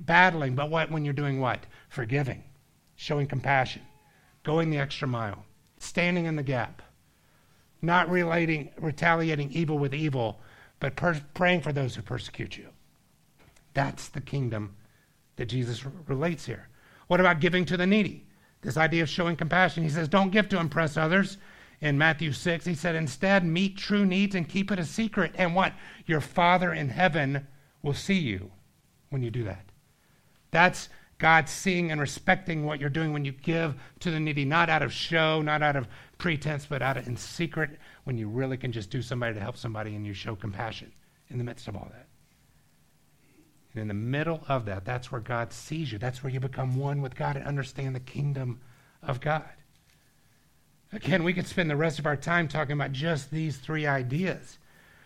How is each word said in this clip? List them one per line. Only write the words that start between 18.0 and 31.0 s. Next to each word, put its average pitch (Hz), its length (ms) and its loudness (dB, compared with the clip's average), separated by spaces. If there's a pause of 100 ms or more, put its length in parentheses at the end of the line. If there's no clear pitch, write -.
This 131 140 -2
idea 160 260 4
of 151 60 0
showing 170 280 0
compassion. 170 480 2
He 160 40 2
says, 156 200 0
"Don't 190 240 4
give 202 160 4
to 196 100 0
impress 160 380 0
others." 175 420 2 (420)
In 147 160 2
Matthew 156 360 4
six, 170 340 -2
he 180 80 0
said, 170 200 -2
"Instead, 180 480 2
meet 180 360 0
true 202 260 2
needs 196 300 2
and 170 120 0
keep 196 240 -2
it 202 80 0
a 170 60 0
secret. 202 520 -2
And 175 180 2
what? 180 180 4 (320)
Your 156 160 2
Father 175 540 4
in 151 160 -2
heaven 143 560 2 (360)
will 143 120 0
see 196 240 0
you 101 320 -2 (580)
when 135 140 -4
you 117 80 -2
do 117 140 -4
that." 95 200 -8 (840)
That's 180 400 4 (260)